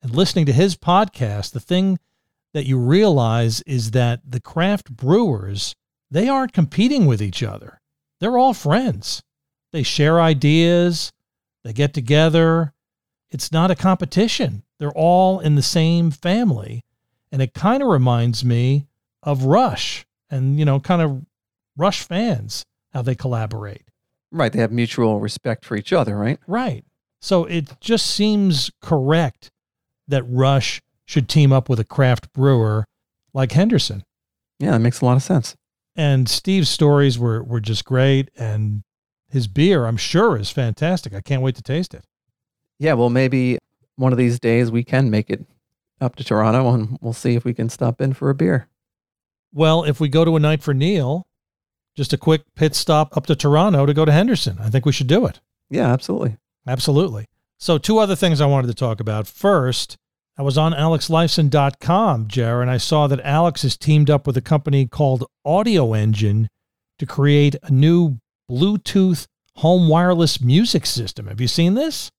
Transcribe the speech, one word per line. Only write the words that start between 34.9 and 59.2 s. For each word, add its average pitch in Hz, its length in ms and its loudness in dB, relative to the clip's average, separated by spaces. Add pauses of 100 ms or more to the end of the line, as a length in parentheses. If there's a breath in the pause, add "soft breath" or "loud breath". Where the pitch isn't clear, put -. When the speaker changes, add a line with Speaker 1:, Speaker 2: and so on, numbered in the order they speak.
Speaker 2:
a - 40 -2
lot 123 120 4
of 135 60 0
sense. - 340 -2 (400)
Speaker 1:
And 135 320 0
Steve's 185 400 0
stories 143 500 2
were, 117 260 -2
were 120 160 -4
just 107 240 -4
great. 135 520 0
And 107 460 -4 (460)
his 123 180 -2
beer, 139 400 2
I'm 113 100 -2
sure, 185 400 2
is 101 140 -6
fantastic. 139 640 -4
I 98 60 -12
can't 135 220 -4
wait 131 140 0
to - 60 -20
taste 165 320 -6
it. - 100 -20 (760)
Speaker 2:
Yeah, 151 140 2
well, 120 160 2
maybe 127 480 0 (360)
one 131 180 2
of 120 60 0
these 120 220 2
days 117 300 2
we 120 120 0
can 131 280 0
make 107 200 -2
it - 140 -6 (560)
up 127 160 -6
to 127 80 -10
Toronto, 110 500 2
and 113 260 -4
we'll 117 120 -8
see 120 240 -2
if 117 80 -4
we 123 100 -4
can 117 140 -4
stop 123 320 -4
in 135 120 -2
for 139 180 -4
a 139 40 0
beer. 160 320 0 (840)
Speaker 1:
Well, 160 320 2
if 151 160 -2
we 156 80 0
go 160 160 2
to 165 100 2
A 156 60 2
Night 151 220 0
for 147 120 -2
Neil, 156 540 -2 (680)
just - 180 -4
a 147 60 -2
quick 160 240 0 (120)
pit 156 200 0
stop 156 420 0
up 135 100 -6
to 143 100 0
Toronto 151 500 2
to 147 80 2
go 156 100 2
to 151 80 4
Henderson. 156 480 0
I 107 80 -4
think 120 160 0
we 147 80 2
should 139 140 -2
do 190 200 2
it. - 140 -6 (300)
Speaker 2:
Yeah, 123 220 0
absolutely. 127 440 -4 (300)
Speaker 1:
Absolutely. 131 600 -2 (320)
So 160 200 0
two 220 200 2
other 196 180 2
things 165 240 2
I 151 60 2
wanted 139 220 2
to 117 60 -4
talk 113 260 -4
about. 107 280 -6